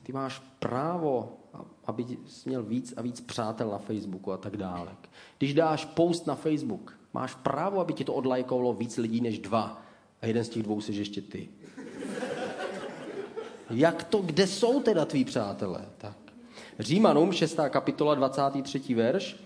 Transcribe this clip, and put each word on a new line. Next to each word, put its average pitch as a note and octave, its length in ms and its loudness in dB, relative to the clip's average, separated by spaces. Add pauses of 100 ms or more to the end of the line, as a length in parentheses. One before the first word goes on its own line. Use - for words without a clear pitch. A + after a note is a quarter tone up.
Ty C3 100 -10
máš C3+ 280 -4 (180)
právo, C#3+ 760 0 (480)
aby A#2 200 -4 (220)
jsi - 220 -12
měl B2+ 140 -4
víc A2+ 340 -4
a A2+ 40 -4
víc A#2+ 200 -6
přátel A2+ 480 -4
na G2+ 80 -2
Facebooku G2 540 -6
a F#2 60 -4
tak G#2 200 -8
dále. F2+ 380 -6 (420)
Když C#3 160 0
dáš E3 320 4
post E3+ 420 2
na C#3 80 -2
Facebook, C#3+ 580 -2 (200)
máš B2+ 220 -4
právo, F#3+ 440 0
aby D#3+ 140 0
ti D3 100 -4
to C3+ 100 -2
odlajkovalo B2+ 600 2
víc A2+ 240 -4
lidí A#2 240 0
než A2 180 0
dva. G2 420 -2 (400)
A A2 40 -6
jeden A2+ 180 2
z A2 60 -4
těch A2+ 140 -2
dvou G#2 180 -2
jsi G#2+ 120 -4
ještě G2+ 280 -4
ty. - 280 -12 (2250)
Jak D#3 340 4
to, G#3 180 2
kde F3+ 260 4
jsou A#3+ 340 4
teda F3 240 4
tví C3 200 2
přátelé? G2 600 -4 (120)
Tak. G#2 200 -12 (640)
Římanům, E3 540 6
šestá D3+ 360 2
kapitola, C#3+ 460 4
dvacátý C3+ 460 2
třetí C3 320 -4
verš. A#2+ 420 2 (100)